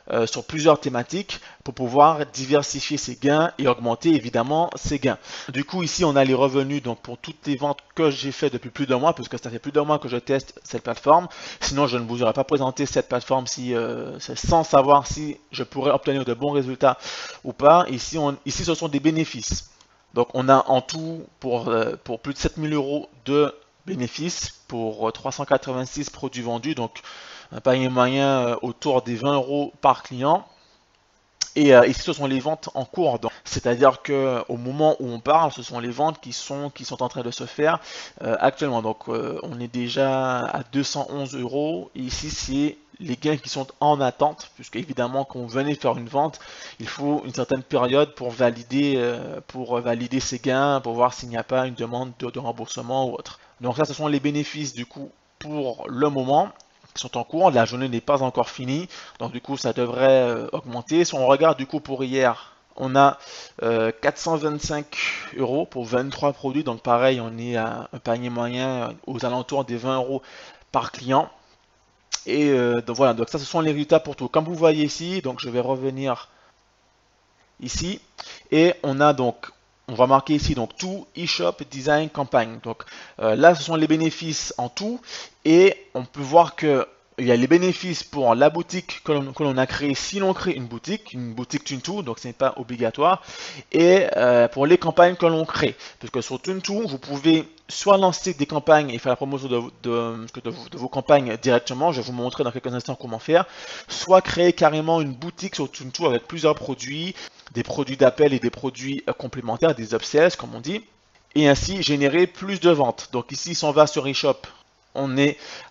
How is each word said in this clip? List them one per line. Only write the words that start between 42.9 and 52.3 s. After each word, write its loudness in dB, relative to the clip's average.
les -6
gains -2
qui -16
sont -8
en 2
attente, -2
puisque -14
évidemment, -4
quand -14
vous -10
venez -2
faire 0
une -10
vente, -2
il -12
faut -2
une -10
certaine -2
période 2
pour -8
valider, 0
euh, -4
pour -6
valider -2
ces -6
gains, 2
pour -6
voir 2
s'il -14
n'y -6
a -2
pas 0
une -10
demande -6
de, -8